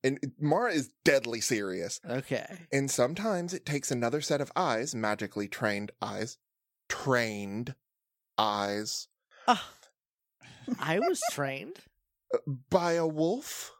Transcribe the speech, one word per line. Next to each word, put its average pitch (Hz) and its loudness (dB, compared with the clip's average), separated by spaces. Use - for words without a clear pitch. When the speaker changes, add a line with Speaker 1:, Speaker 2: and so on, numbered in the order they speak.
Speaker 1:
And 135 2
Mara 180 4
is 151 0
deadly 120 4
serious. 95 -2
Speaker 2:
Okay. 127 -4
Speaker 1:
And 139 2
sometimes 175 0
it - -10
takes 147 -2
another 123 0
set 143 2
of 139 -4
eyes, 139 0
magically 107 -2
trained 104 -2
eyes, 107 -4
trained 113 0
eyes. 104 0
Speaker 2:
Ah, - 4
I 156 2
was 370 2
trained. 139 -6
Speaker 1:
Uh, - 0
by 170 4
a 165 2
wolf? 160 -2